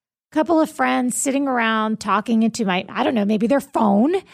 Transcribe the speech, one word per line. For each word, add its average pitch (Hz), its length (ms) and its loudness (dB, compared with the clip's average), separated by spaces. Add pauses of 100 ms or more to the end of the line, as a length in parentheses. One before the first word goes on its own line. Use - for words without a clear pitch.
(320)
a - 40 -12
couple 311 260 2
of 311 100 0
friends 254 440 0
sitting 277 320 -2
around 220 520 0
talking 214 440 0
into 226 220 -2
my, 185 240 0
I 202 140 -4
don't 294 100 0
know, 208 120 0
maybe 214 220 0
their 277 120 2
phone, 226 560 2 (180)